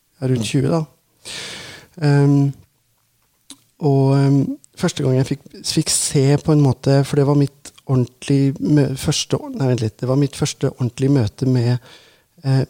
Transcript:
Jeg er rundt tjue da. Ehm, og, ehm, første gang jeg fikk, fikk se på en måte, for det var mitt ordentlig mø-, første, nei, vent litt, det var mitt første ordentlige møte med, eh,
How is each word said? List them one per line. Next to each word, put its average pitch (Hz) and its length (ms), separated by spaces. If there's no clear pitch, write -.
Jeg 131 60
er 127 80
rundt 113 100
tjue 131 240
da. 165 140
Ehm, 143 480
og, 139 380
ehm, 139 220
første 160 280
gang 131 120
jeg 131 140
fikk, 139 140
fikk - 280
se - 320
på 160 80
en 147 120
måte, 139 400
for 143 120
det 143 120
var 143 120
mitt - 320
ordentlig 135 720
mø-, 147 360
første, - 440
nei, 135 160
vent 120 120
litt, 107 140
det 127 100
var 131 120
mitt 139 160
første - 340
ordentlige 131 460
møte 127 320
med, 123 300
eh, 135 260